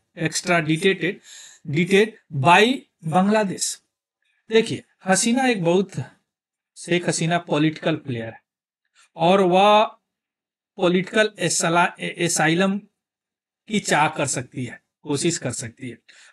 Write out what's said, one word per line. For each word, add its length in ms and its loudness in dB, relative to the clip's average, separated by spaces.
extradited, 840 -2
डिटेड 480 2
by 360 4
बांग्लादेश? 760 0
देखिए, 320 0
हसीना 400 2
एक 180 0
बहुत, 260 2
शेख 320 -4
हसीना 300 -2
पॉलिटिकल 560 -2
प्लेयर 300 -8
है 180 -16
और 240 2
वह 500 4
पॉलिटिकल 600 0
एसला-, 640 0
ए-, 180 -10
एसाइलम 600 0
की 120 -2
चाह 280 0
कर 180 -4
सकती 380 -8
है, 180 -14
कोशिश 360 -2
कर 120 -6
सकती 380 -12
है। 100 -16